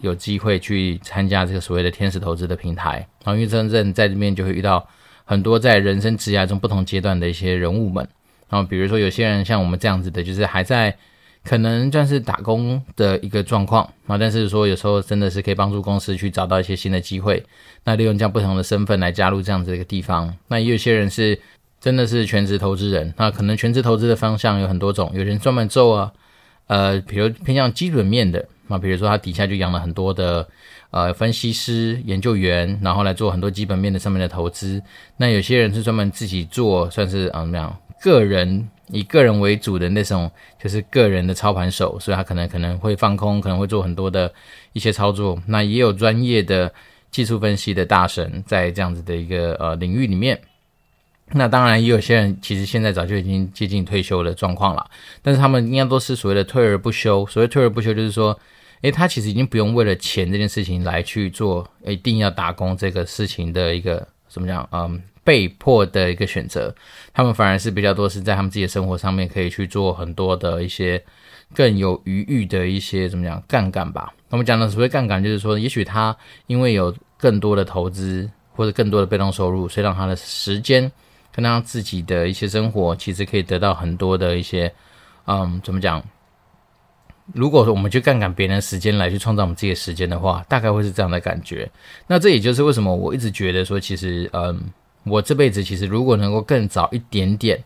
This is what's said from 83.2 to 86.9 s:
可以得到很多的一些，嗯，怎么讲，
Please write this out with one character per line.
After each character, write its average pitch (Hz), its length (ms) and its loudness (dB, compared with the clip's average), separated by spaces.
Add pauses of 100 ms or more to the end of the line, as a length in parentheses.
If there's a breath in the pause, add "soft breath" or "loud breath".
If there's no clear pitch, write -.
可 104 140 -2
以 95 60 0
得 92 140 -2
到 95 160 2
很 85 220 -4
多 92 220 0
的 90 180 0
一 90 60 -2
些， 85 280 -2 (580 soft breath)
嗯， 95 360 -2
怎 92 100 -6
么 95 60 -2
讲， 87 240 -2 (1300)